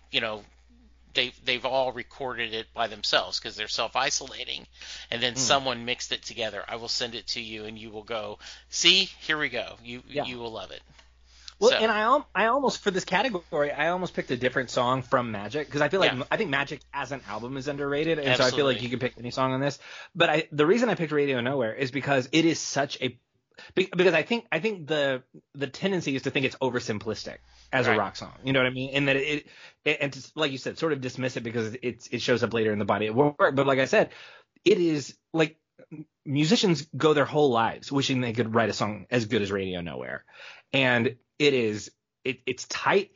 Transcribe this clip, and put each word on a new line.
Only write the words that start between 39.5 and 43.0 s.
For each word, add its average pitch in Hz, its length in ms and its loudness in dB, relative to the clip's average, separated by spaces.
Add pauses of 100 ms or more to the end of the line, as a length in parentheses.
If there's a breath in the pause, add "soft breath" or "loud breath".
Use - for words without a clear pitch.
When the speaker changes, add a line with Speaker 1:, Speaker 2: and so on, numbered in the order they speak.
Speaker 2:
Radio 95 280 -2
Nowhere. 65 440 -8 (480 loud breath)
And 127 440 2 (220)
it 143 160 6
is, 107 360 0 (340)
it, 135 220 -4
it's 127 220 -6
tight. 185 480 0